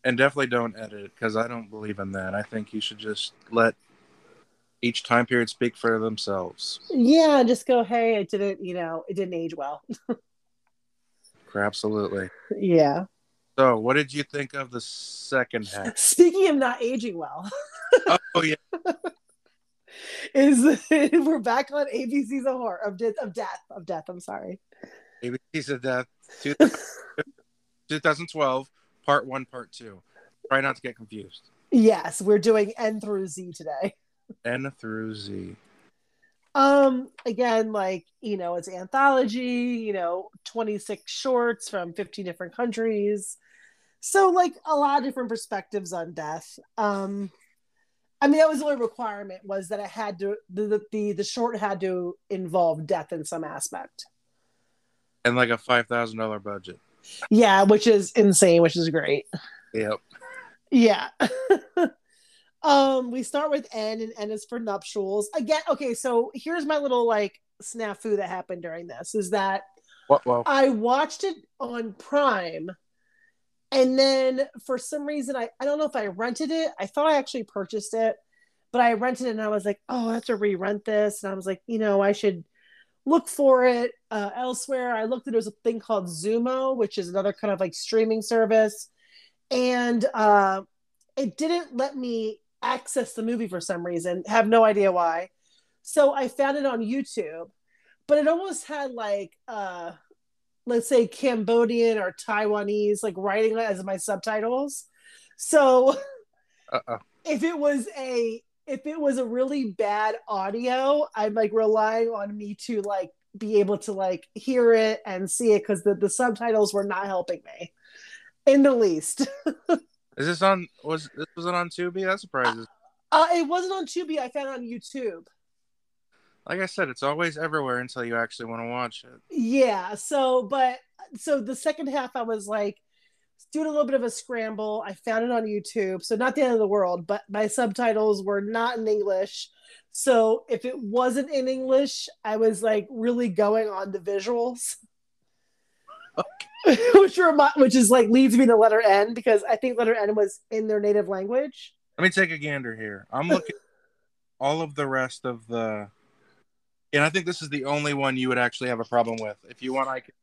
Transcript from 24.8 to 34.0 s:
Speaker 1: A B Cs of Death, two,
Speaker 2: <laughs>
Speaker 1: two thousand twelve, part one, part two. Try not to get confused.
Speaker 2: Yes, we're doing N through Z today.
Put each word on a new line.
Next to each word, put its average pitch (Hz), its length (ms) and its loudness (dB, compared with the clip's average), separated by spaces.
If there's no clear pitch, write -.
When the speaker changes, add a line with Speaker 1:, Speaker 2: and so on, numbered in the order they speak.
Speaker 1:
A 120 60 -6
B 127 80 -8
Cs 143 160 -8
of 131 120 -6
Death, 127 240 -2
two, 143 160 -4
Speaker 2:
<laughs> - 1300 -2
Speaker 1:
two 156 120 -4
thousand 156 260 0
twelve, 135 420 -2
part 143 200 4
one, 135 200 -8
part 123 260 -16
two. 104 300 -20
Try 135 100 2
not 135 160 -2
to - 60 -20
get 123 160 -12
confused. 107 460 -18
Speaker 2:
Yes, 220 500 4
we're 202 180 4
doing 214 380 2
N 220 220 -4
through 202 280 -6
Z 175 260 -14
today. 156 420 -8